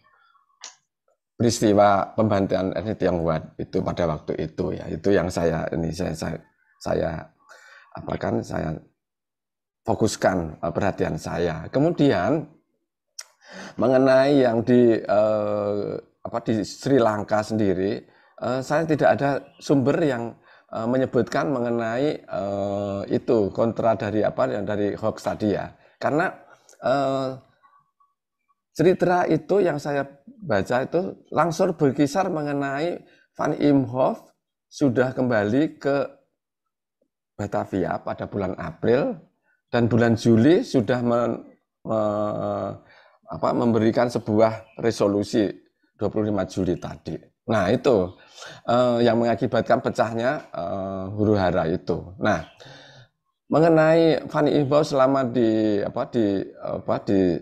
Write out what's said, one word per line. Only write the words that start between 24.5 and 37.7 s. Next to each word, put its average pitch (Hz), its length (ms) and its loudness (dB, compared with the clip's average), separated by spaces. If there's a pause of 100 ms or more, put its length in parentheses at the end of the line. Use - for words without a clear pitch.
yang 104 160 -4
dari 101 260 -2
hoax 104 300 -6
tadi 98 320 -2
ya. 85 160 -6 (260)
Karena, 147 320 0 (540)
eh, 135 560 -2 (1300)
cerita 180 560 2
itu 175 340 2
yang 151 160 0
saya 143 240 -4 (400)
baca 123 400 0
itu 165 180 -2 (300)
langsung 170 480 0
berkisar 147 480 2
mengenai 143 720 -4 (340)
Van - 220 -2
Imhoff 139 800 2 (340)
sudah 127 460 0
kembali 123 640 0
ke 143 200 -2 (1400)
Batavia 101 680 -4